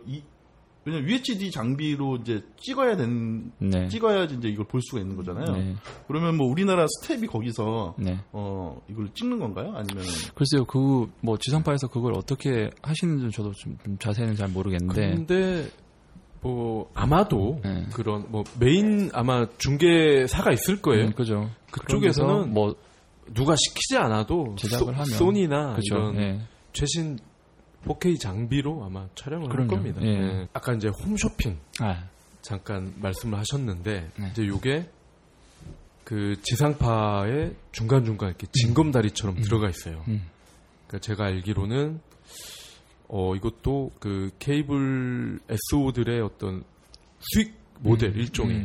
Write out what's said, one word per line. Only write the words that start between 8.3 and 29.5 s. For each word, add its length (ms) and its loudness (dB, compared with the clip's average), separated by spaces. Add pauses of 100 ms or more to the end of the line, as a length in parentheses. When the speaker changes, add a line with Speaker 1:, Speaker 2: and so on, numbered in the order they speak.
Speaker 1:
어, 560 -6
이걸 280 -8
찍는 240 -4
건가요? 360 -6
아니면은? 320 -6 (280)
Speaker 2:
글쎄요, 300 4
그 420 4 (140)
뭐 180 0
지상파에서 480 0
그걸 260 0
어떻게 560 0 (140)
하시는지는 480 0
저도 220 -4
좀, 300 -12
좀 140 -6
자세히는 380 -2
잘 140 -2
모르겠는데. 680 0
Speaker 3:
근데 560 0 (680)
뭐 520 -2
아마도 680 4
Speaker 2:
네. 280 -4
Speaker 3:
그런 380 -4
뭐 140 -4 (160)
메인 540 4
아마 340 2 (100)
중개사가 960 6
있을 320 2
거예요. 240 6
Speaker 2:
음, 60 2
그죠. 360 0 (220)
Speaker 3:
그쪽에서는 560 2
Speaker 2:
그런 140 4
데서 120 -2
뭐 220 2 (580)
Speaker 3:
누가 220 4
시키지 420 2
않아도 600 2
Speaker 2:
제작을 260 0
Speaker 3:
소-, 60 -2
Speaker 2:
하면. 140 -2
Speaker 3:
소니나 680 2
Speaker 2:
그죠. 220 0
Speaker 3:
이런 220 0
Speaker 2:
예. 240 -2 (320)
Speaker 3:
최신 440 -2 (680)
포케이 340 0
장비로 680 -2
아마 320 -8
촬영을 320 -8
Speaker 2:
그럼요. 280 0